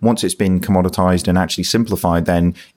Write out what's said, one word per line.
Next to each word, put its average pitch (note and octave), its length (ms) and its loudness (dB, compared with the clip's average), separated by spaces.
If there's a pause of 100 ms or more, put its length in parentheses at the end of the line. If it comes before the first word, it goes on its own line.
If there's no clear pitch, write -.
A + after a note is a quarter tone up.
Once A2+ 240 0
it's F2 100 -2
been F#2 240 0
commoditized F#2 720 0
and F2+ 80 2
actually F2+ 260 -2
simplified, F2+ 600 -2
then F2 300 0 (220)